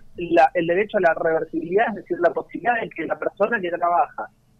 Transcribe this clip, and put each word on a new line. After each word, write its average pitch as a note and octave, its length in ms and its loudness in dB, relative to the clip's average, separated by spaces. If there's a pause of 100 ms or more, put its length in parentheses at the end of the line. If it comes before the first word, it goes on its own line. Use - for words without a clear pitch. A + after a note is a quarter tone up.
(160)
la, E3+ 380 4
el E3+ 120 0
derecho G3+ 320 0
a - 20 2
la E3 140 4
reversibilidad, E3 760 -2
es G#3 60 -8
decir, E3+ 220 -8
la E3+ 140 2
posibilidad E3+ 480 -4
de C#3 80 -8
que D#3+ 180 -8
la D3+ 120 -4
persona A3 420 -2
que F3 100 -4
trabaja E3+ 580 -2 (320)